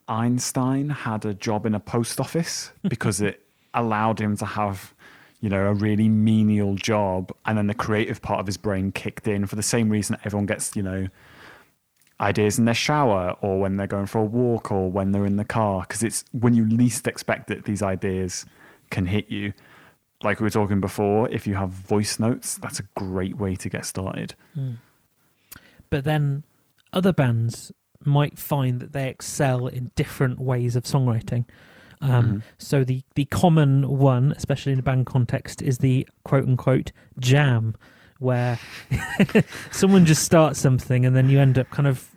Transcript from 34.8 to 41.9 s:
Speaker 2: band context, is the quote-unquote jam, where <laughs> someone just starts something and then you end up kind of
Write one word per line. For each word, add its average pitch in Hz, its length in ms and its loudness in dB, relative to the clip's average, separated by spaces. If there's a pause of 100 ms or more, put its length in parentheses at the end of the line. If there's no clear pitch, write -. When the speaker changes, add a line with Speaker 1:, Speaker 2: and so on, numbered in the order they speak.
Speaker 2:
band 131 240 0
context, - 560 -2
is 135 160 -2
the 131 280 2 (180)
quote-unquote 131 680 0 (260)
jam, 123 560 2 (440)
where 123 400 0 (320)
<laughs> - 840 0
someone 190 320 6
just 156 200 4
starts 156 360 4
something 127 460 2
and 127 100 4
then 131 120 4
you 139 120 6
end 135 180 6
up 127 120 0
kind 143 180 0
of 131 280 -2